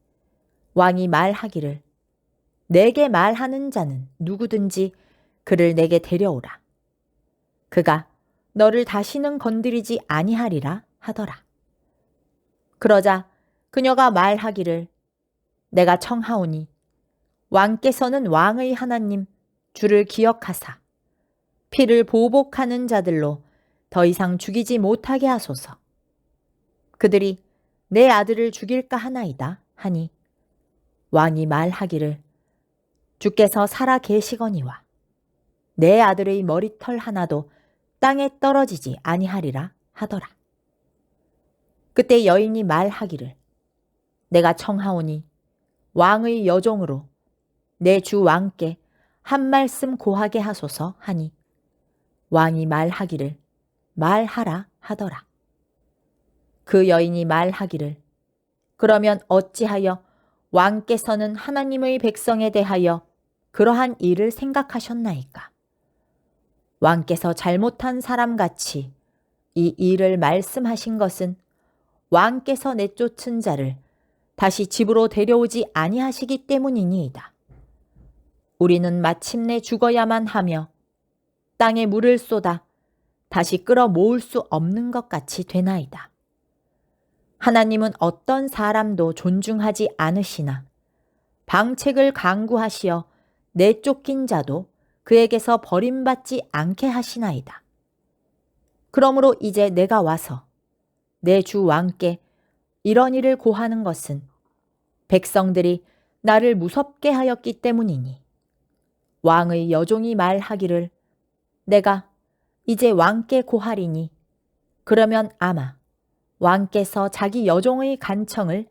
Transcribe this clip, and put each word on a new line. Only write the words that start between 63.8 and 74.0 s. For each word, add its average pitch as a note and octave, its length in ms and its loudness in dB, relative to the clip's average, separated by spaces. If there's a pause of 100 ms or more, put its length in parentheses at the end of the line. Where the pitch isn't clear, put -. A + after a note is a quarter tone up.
일을 F#3 320 0
생각하셨나이까? A#3 1200 -6 (1300)
왕께서 E3+ 540 0
잘못한 A#3 680 -2
사람같이 A#3 920 -4 (640)
이 E3+ 220 0
일을 F#3 400 2
말씀하신 A3 800 -2
것은 F#3 380 -2 (760)
왕께서 B3+ 640 0
내쫓은 A#3 680 -6
자를 C#3 360 -4 (580)